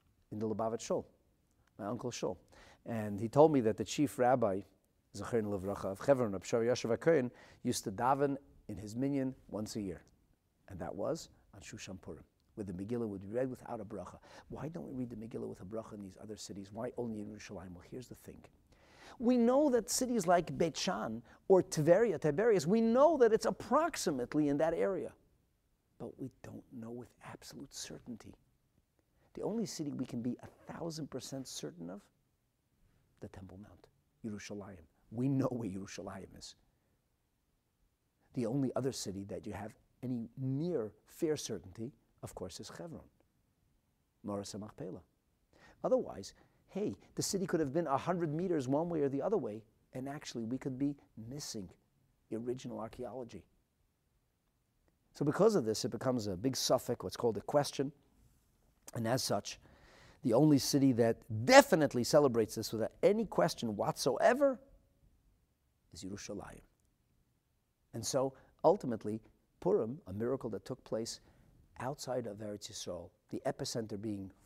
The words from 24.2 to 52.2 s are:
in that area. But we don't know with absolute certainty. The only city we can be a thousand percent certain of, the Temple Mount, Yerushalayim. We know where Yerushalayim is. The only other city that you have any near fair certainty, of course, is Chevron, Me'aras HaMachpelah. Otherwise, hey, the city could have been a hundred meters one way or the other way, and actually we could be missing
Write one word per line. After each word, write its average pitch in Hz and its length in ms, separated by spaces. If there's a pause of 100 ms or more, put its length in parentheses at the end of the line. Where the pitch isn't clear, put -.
in 143 100
that 165 160
area. 175 380 (840)
But - 200
we 127 120 (120)
don't 110 300
know 113 180
with 120 240 (100)
absolute - 480
certainty. - 640 (1000)
The - 80
only 208 240
city 147 260
we 127 140
can 120 140
be 120 220
a - 300
thousand 160 380
percent 135 360
certain 170 440
of, 202 100 (1200)
the 104 80
Temple 92 300
Mount, - 280 (400)
Yerushalayim. 101 560 (280)
We 123 180
know 135 180
where 117 220
Yerushalayim 95 680
is. - 200 (1800)
The 120 120
only 131 280
other 127 160
city 98 380
that 90 180
you 104 60
have 107 220 (280)
any 123 340
near 135 560 (140)
fair 156 300
certainty, 110 560 (300)
of 117 120
course, - 240
is 110 180
Chevron, 160 240 (1200)
Me'aras 104 300
HaMachpelah. 107 480 (840)
Otherwise, 180 500 (340)
hey, 180 260 (200)
the 147 80
city 190 240
could 165 140
have 139 120
been 165 140
a 135 100
hundred 165 380
meters 160 340
one 156 200
way 165 120
or 143 80
the 135 140
other 196 140
way, 113 260 (320)
and 131 140
actually 139 360
we 127 140
could 131 200
be 143 180 (320)
missing 117 400 (640)